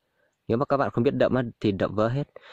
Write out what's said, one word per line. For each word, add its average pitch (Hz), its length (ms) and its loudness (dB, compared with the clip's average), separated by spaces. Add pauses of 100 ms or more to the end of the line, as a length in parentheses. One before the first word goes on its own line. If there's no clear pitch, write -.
(480)
Nếu 117 100 0
mà 135 80 0
các 139 120 0
bạn 123 120 0
không 120 140 0
biết 131 120 2
đập 127 200 2
á, 131 60 2 (180)
thì 107 120 0
đập 95 220 -2
vỡ 107 140 0
hết. 135 200 -4 (260)